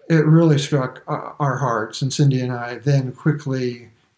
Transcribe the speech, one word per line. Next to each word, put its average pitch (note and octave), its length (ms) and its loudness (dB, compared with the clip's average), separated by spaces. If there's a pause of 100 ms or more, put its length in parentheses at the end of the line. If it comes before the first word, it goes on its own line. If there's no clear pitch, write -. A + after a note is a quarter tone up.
it D#3 160 4
really D#3 320 6
struck, C3+ 500 -4
uh, - 320 -8
our C#3 180 -2
hearts, A#2 440 -4
and C3+ 100 -2
Cindy C3+ 300 2
and B2 100 -4
I A#2+ 280 -8
then B2+ 340 0
quickly, C3 760 -4 (280)